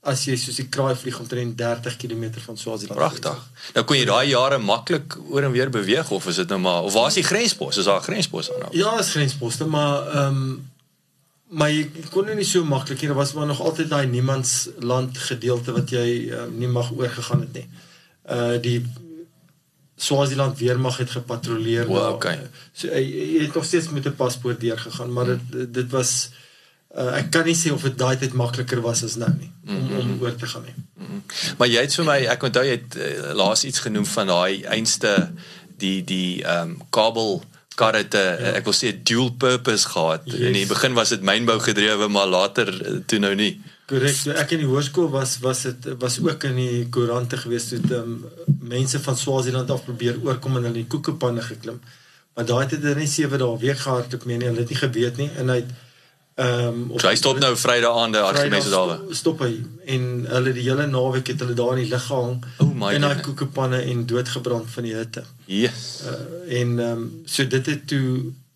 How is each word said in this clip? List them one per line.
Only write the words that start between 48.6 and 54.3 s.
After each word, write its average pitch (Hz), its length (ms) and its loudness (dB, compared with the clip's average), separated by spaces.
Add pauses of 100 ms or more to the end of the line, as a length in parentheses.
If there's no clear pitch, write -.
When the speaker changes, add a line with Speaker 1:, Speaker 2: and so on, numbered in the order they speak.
Speaker 1:
mense 127 400 -2
van 131 160 -2
Swaziland 127 540 0
af 131 140 -2
probeer 120 380 -2
oorkom 131 340 0
en 123 80 0
hulle 117 120 -2
in 117 60 -2
die 113 40 -6
koekepanne 127 560 -2
geklim. 113 380 -10 (540)
Maar 117 100 -2
daai 120 220 2
het 131 40 -4
hulle 147 240 0
net 151 140 0
sewe 143 300 0
dae 127 100 2
'n 113 100 -2
week 131 200 0
gehardloop, 123 460 -2
meen 120 140 -2